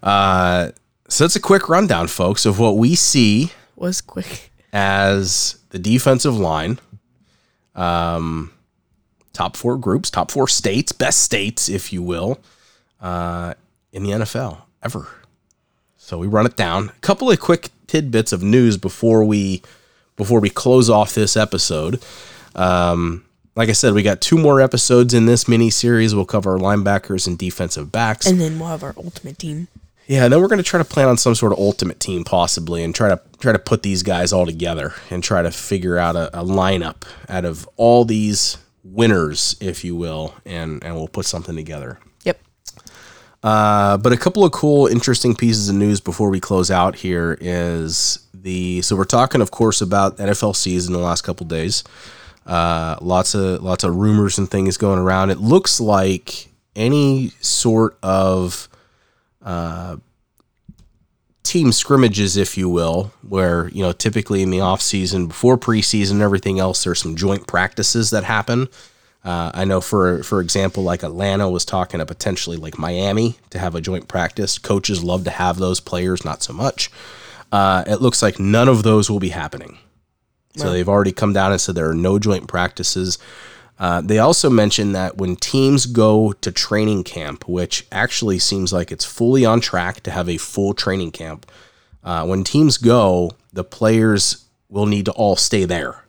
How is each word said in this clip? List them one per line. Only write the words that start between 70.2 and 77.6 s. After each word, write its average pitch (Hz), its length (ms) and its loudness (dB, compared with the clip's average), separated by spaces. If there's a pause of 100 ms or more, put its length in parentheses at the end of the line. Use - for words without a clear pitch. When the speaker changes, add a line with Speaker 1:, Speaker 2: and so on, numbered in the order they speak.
Speaker 1:
for 101 180 -2
example, 95 420 -2
like, 87 200 -2
Atlanta 98 460 -2
was 90 160 -2
talking 90 340 -4
to 80 60 -4
potentially, 85 520 -6
like, 78 200 -12
Miami 98 600 -2 (140)
to 90 80 -10
have 87 160 -6
a 85 60 -6
joint 90 260 -6
practice. 92 500 -4
Coaches 98 460 -2
love 90 220 -4
to - 60 -4
have 90 260 -2
those, 92 220 -2
players 90 460 -4
not 76 180 -8
so - 100 -8
much. 113 360 -6 (640)
Uh, 95 360 2